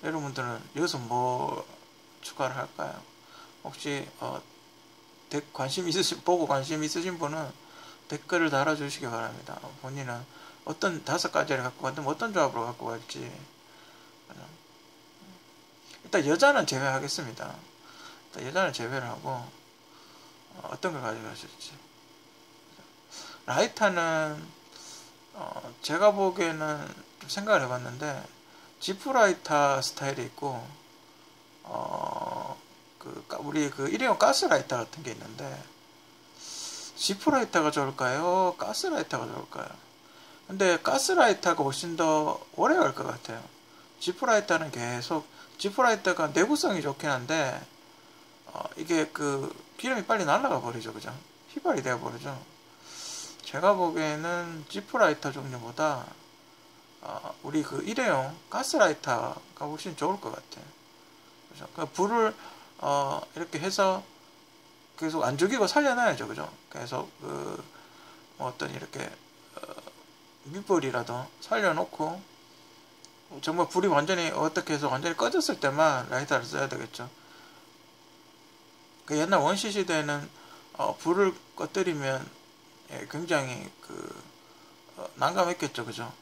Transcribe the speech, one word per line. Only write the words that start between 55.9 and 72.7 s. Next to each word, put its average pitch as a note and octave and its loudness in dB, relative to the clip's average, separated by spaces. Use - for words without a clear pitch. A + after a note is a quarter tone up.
어, - -10
우리 D3+ 0
그 - -4
일회용 F3+ 0
가스라이터가 F#3+ 2
훨씬 D3+ -8
좋을 F#3 -2
것 A2+ -8
같아요. - -14
그죠? - -16
그 D#3+ -6
불을, G#3+ 2
어, C#3+ 0
이렇게 E3 -6
해서 F#3+ 2
계속 D#4+ -2
안 B2+ 2
죽이고 G3+ 4
살려놔야죠, A#3+ 2
그죠? D#2 -8
계속 B2 -6
그, C#2 -8
뭐 - -6
어떤 - -6
이렇게, - -10
어, - -14
밑불이라도 C3+ 0
살려놓고 F3 0